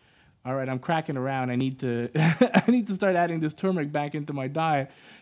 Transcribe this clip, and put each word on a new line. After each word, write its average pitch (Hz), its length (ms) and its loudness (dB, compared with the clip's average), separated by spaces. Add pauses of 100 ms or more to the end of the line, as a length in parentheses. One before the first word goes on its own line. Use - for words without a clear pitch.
(460)
"All 127 80 -4
right, 131 160 -4
I'm 131 100 -4
cracking 156 380 -2
around. 131 320 -2
I 123 60 -2
need 131 240 -2
to, 120 320 -2
<laughs> - 40 -6
I 165 540 4
need 240 180 4
to 202 60 -2
start 190 220 2
adding 170 240 2
this 156 160 -2
turmeric 175 360 0
back 147 220 -2
into 151 200 -6
my 135 140 -4
diet." 147 440 0 (300)